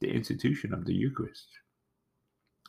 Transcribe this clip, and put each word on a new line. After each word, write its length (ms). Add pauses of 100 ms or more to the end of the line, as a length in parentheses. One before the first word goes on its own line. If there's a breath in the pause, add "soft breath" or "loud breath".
the 100
institution 640
of 120
the 60
Eucharist. 540 (1200)